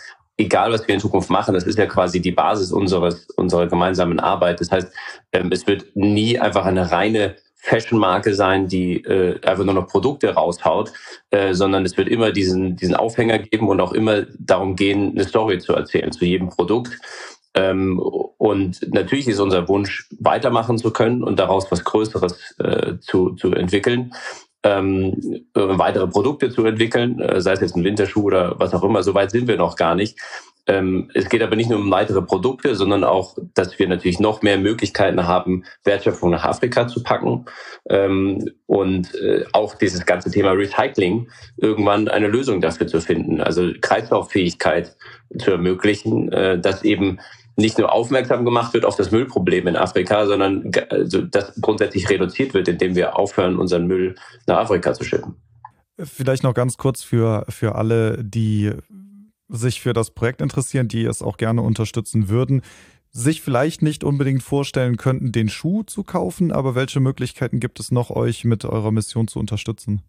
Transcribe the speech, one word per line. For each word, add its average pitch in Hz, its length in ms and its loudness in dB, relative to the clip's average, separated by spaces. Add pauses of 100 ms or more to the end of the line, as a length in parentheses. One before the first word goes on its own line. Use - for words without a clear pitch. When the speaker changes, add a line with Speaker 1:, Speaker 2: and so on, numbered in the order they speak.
(380)
Speaker 1:
egal, 101 340 2
was 110 160 -2
wir 101 80 2
in 92 60 -2
Zukunft 95 280 -2
machen, 98 240 0
das 90 120 0
ist 98 120 -2
ja 101 80 4
quasi 90 360 0
die 90 100 -2
Basis 87 400 0
unseres, 90 600 0
unserer 87 360 0
gemeinsamen 87 540 0
Arbeit. 87 400 0
Das 87 100 -4
heißt, 92 200 -2 (420)
ähm, 90 180 0
es 92 160 -2
wird 98 280 -2
nie 104 440 2
einfach 95 260 0
eine 92 260 0
reine 101 440 0 (300)
Fashion-Marke 101 680 2
sein, 95 320 2
die, 90 380 -2
äh, 92 400 0
einfach 95 180 0
nur 98 100 2
noch 92 140 0
Produkte 110 460 0
raushaut, 85 580 0 (380)
äh, 98 240 2
sondern 95 320 2
es 90 100 -4
wird 95 140 2
immer 113 240 2
diesen, 92 420 0
diesen 87 180 -2
Aufhänger 113 460 0
geben 107 300 0
und 95 100 2
auch 90 140 0
immer 107 300 2 (140)
darum 92 380 0
gehen, 98 360 2
eine 98 120 0
Story 104 360 0
zu - 120 -4
erzählen - 400 0
zu - 140 -2
jedem 90 240 0
Produkt. 107 500 -2 (540)
Ähm, 95 460 2
und - 920 -2
natürlich 120 360 0
ist 101 100 0
unser 92 300 2
Wunsch, 98 400 -2 (100)
weitermachen 113 580 2
zu 110 140 0
können 120 320 2
und 98 160 0
daraus 92 320 0
was 87 140 -2
Größeres, 92 720 -2
äh, - 400 -2
zu, 92 360 0
zu 90 180 0
entwickeln, 120 580 0 (520)
ähm, 95 800 0 (100)
äh, 107 60 4
weitere 95 460 2
Produkte 120 420 0
zu 113 160 0
entwickeln, 117 560 0
äh, - 180 0
sei 92 140 2
es 90 80 0
jetzt 90 160 0
ein 87 80 0
Winterschuh 101 380 0
oder 92 360 2
was 92 140 0
auch 87 100 0
immer. 101 200 2
Soweit 98 280 2
sind 123 160 0
wir 110 80 2
noch 85 220 0
gar 82 180 2
nicht. 104 240 -4 (460)
Ähm, 92 480 0
es - 140 0
geht 113 160 2
aber 107 140 0
nicht 117 120 0
nur 110 80 2
um 101 140 0
weitere 95 300 2
Produkte, 98 540 0
sondern 98 280 2
auch, 92 340 0 (160)
dass 92 260 0
wir 92 100 2
natürlich 90 320 0
noch 107 220 2
mehr 101 140 4
Möglichkeiten 95 680 0
haben, 90 380 0 (180)
Wertschöpfung 98 480 0
nach 80 140 0
Afrika 123 420 0
zu 120 160 -6
packen, 123 400 -2 (460)
ähm, 98 600 0 (160)
und, 95 500 0
äh, 98 360 0
auch 107 240 0
dieses 90 300 -2
ganze 90 260 0
Thema 98 200 2
Recycling 101 760 0 (300)
irgendwann 104 500 2
eine 104 220 0
Lösung 110 320 0
dafür 82 260 -2
zu 80 140 0
finden, 82 400 0
also 85 300 0 (100)
Kreislauffähigkeit 90 1120 0 (420)
zu - 140 0
ermöglichen, 92 800 0
äh, 95 260 2
dass 98 280 -2
eben 98 340 2 (380)
nicht 110 200 2
nur 107 140 2
aufmerksam 123 540 2
gemacht 120 280 0
wird 117 120 2
auf 101 100 2
das 92 160 0
Müllproblem 90 560 2
in 87 80 2
Afrika, 98 500 2
sondern 98 460 0
ge-, - 180 0
also 92 340 0
dass 98 360 -2
grundsätzlich 101 500 0
reduziert 90 440 0
wird, 92 160 2
indem 90 260 0
wir 87 240 0
aufhören, 92 380 0
unseren 87 280 0
Müll 92 300 -2 (320)
nach 87 120 4
Afrika 92 340 0
zu - 100 -8
schippen. - 320 -4 (640)
Speaker 2:
Vielleicht 131 440 -2
noch 131 100 2
ganz 123 240 -2
kurz - 260 -2
für, 113 460 0
für - 260 -4
alle, 110 480 0
die 107 480 0 (800)
sich 120 320 -4
für 123 120 -2
das 113 160 0
Projekt 120 320 -4
interessieren, 131 460 -2
die 113 160 -4
es 113 180 -4
auch - 160 -6
gerne 117 240 0
unterstützen 113 640 -2
würden, 127 360 0 (480)
sich 143 320 -2
vielleicht 143 400 0
nicht 151 200 -2
unbedingt 139 380 0
vorstellen 131 560 -2
könnten, 131 340 -2
den 110 160 0
Schuh 185 360 -4
zu - 200 -10
kaufen, 180 480 -4
aber 131 220 -2
welche 131 260 -2
Möglichkeiten 127 600 -2
gibt 117 200 -6
es - 120 -10
noch, 123 180 0
euch 117 360 -2
mit 117 200 0
eurer 110 260 -2
Mission 110 360 -2
zu - 100 -12
unterstützen? 104 720 -6